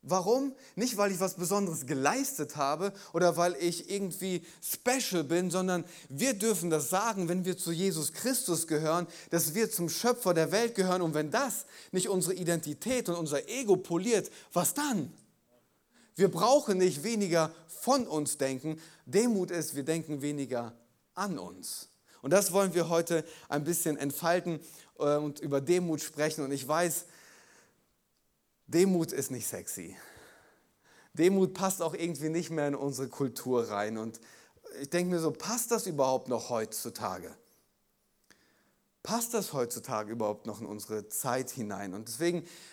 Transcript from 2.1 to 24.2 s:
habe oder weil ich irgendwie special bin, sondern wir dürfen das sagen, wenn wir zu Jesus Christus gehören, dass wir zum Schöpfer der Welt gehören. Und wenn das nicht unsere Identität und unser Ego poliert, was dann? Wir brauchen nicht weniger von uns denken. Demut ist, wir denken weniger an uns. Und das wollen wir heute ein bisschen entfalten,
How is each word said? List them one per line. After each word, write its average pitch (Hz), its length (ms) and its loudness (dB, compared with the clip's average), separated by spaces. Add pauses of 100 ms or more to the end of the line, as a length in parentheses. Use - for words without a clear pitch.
habe 151 380 -2 (200)
oder 170 240 6
weil 175 220 2
ich 170 320 -4
irgendwie 185 520 -4 (200)
special 240 640 0
bin, 175 260 2
sondern 180 340 0 (240)
wir 208 260 0
dürfen 190 360 0
das 151 180 2
sagen, 196 400 0
wenn 175 160 0
wir 175 140 -2
zu 170 140 -4
Jesus 165 400 0
Christus - 560 -2
gehören, 160 400 2 (220)
dass 165 240 2
wir 220 160 2
zum 175 180 -2
Schöpfer 233 460 2
der 160 180 4
Welt 233 240 2
gehören. 185 260 4
Und 160 120 0
wenn 151 180 0
das 247 340 0 (240)
nicht 180 180 0
unsere 185 260 2
Identität 175 720 -2
und 170 80 0
unser 151 320 -2
Ego 220 280 4
poliert, 190 540 0 (220)
was 175 200 2
dann? 285 400 -2 (1000)
Wir 185 160 6
brauchen 208 480 6
nicht 180 240 4
weniger 170 500 2 (140)
von 254 400 2
uns 151 320 -2
denken. 139 420 -2 (240)
Demut 196 460 2
ist, 165 240 -4
wir 139 100 -4
denken 156 380 -2
weniger 127 520 -4 (400)
an 185 260 -4
uns. - 480 -12 (340)
Und 139 100 2
das 196 200 6
wollen 190 200 4
wir 165 160 2
heute 165 360 2 (240)
ein 147 160 -2
bisschen 165 320 0
entfalten, 165 640 0 (400)